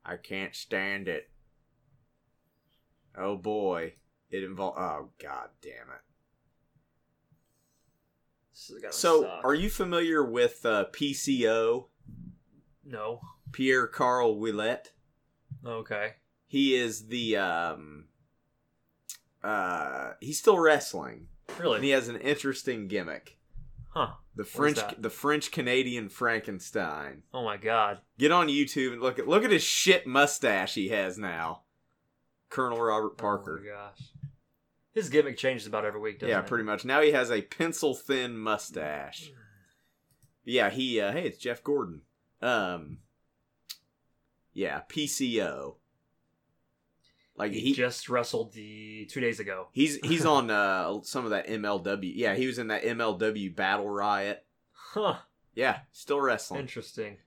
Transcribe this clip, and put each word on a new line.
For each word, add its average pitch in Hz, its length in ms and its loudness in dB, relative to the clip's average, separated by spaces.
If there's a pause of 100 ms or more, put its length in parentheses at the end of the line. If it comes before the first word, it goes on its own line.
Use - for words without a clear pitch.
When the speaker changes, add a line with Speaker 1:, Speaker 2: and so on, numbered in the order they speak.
Speaker 1:
I 87 140 -8
can't 95 380 -8
stand 98 520 -4
it. 80 220 -6 (1900)
Oh 98 200 -2
boy. 92 560 -2 (380)
It 95 120 -4
invol-, 95 340 -4
oh, 78 320 -4 (120)
god 67 280 -10 (120)
damn - 100 -16
it. 62 300 -18 (2500)
Speaker 2:
This - 200 -20
is 107 100 -16
gonna 85 120 -10
Speaker 1:
So, 160 280 6
Speaker 2:
suck. 92 240 -4
Speaker 1:
are 139 80 6
you 185 160 2
familiar 170 540 2
with, 120 420 2
uh, 107 260 4
P 143 220 -2
C 131 340 2
O? 113 420 2 (920)
Speaker 2:
No. 117 380 -8 (300)
Speaker 1:
Pierre 131 360 4
Carl 123 480 4
Ouellet? 107 520 -2 (800)
Speaker 2:
Okay. 110 500 -6 (320)
Speaker 1:
He 135 280 4
is 110 320 -2
the, 113 300 0
um, 80 680 -2 (1400)
uh, 82 760 -2
he's 147 200 -8
still 202 200 8
wrestling. 87 680 2 (320)
Speaker 2:
Really? 156 160 2
Speaker 1:
And 107 80 0
he 139 80 4
has 131 160 4
an 120 100 -8
interesting 131 720 -2
gimmick. 87 500 -6 (520)
Speaker 2:
Huh. 139 240 -2 (220)
Speaker 1:
The 107 80 -8
Speaker 2:
What - 40 -8
is - 60 -16
Speaker 1:
French, 147 240 2
Speaker 2:
that? 107 240 -4
Speaker 1:
the 110 80 -2
French 147 420 0
Canadian 123 580 0
Frankenstein. 87 1120 -4 (100)
Speaker 2:
Oh 127 120 -4
my 104 120 -2
God. 107 420 2 (180)
Speaker 1:
Get 147 140 6
on 175 160 6
YouTube 139 440 2
and 120 100 -8
look 123 160 2
at, 120 100 -2
look 196 180 6
at 220 60 4
his 175 120 6
shit - 420 4
mustache 127 680 4
he 98 140 -2
has 98 280 0
now. 85 440 -6 (880)
Colonel 120 320 -2
Robert 110 300 2
Speaker 2:
Oh - 40 -20
my - 60 -12
Speaker 1:
Parker. 101 440 -2
Speaker 2:
gosh. 101 360 -14 (880)
His 196 180 -2
gimmick 139 280 4
changes 123 300 -2
about 107 180 -2
every 104 140 -4
week, 107 200 -6
doesn't 117 100 -2
Speaker 1:
Yeah, 104 120 4
Speaker 2:
it? 101 60 -6
Speaker 1:
pretty 117 160 0
much. 107 220 -2
Now 139 160 4
he 151 100 8
has 127 200 2
a 107 100 2
pencil-thin 135 960 -2
mustache. 90 960 -6 (1120)
Yeah, 117 260 4
he, 120 320 0
uh, 101 100 0
hey, 170 140 -4
it's 104 120 -6
Jeff 120 260 -6
Gordon. 110 380 -2 (400)
Um, 90 580 -2 (1500)
yeah, 78 340 -4
P 151 200 -4
C 120 340 0
O. 69 360 -6 (1600)
Like, 104 140 -4
Speaker 2:
He 104 80 -4
Speaker 1:
he 131 140 2
Speaker 2:
just 123 340 -2
wrestled 117 460 -2
the, 107 580 -14
two 139 80 -6
days 117 220 0
ago. 95 320 -8
Speaker 1:
He's, 143 240 4
he's 160 280 0
Speaker 2:
<laughs> - 0 -
Speaker 1:
on, 135 240 6
uh, 98 540 2
some 127 220 -6
of 107 60 -2
that 98 180 -2
M 107 160 -4
L 101 140 0
W. 95 360 -4
Yeah, 107 200 2
he 127 120 0
was 120 120 -4
in 113 80 -4
that 107 180 -2
M 117 160 0
L 107 160 0
W 104 340 -2
Battle 101 380 0
Riot. 101 560 0 (260)
Speaker 2:
Huh. - 460 -4 (360)
Speaker 1:
Yeah, 120 260 0 (120)
still - 300 -2
wrestling. 135 400 0
Speaker 2:
Interesting. 107 640 -10